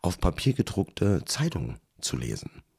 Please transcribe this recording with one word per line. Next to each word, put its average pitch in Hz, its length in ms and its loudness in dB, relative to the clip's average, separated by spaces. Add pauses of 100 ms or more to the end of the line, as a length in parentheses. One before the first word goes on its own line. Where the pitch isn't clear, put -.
auf 90 200 0
Papier 92 320 2
gedruckte - 720 2
Zeitung 78 540 -2 (220)
zu - 160 -4
lesen. 57 460 -6 (160)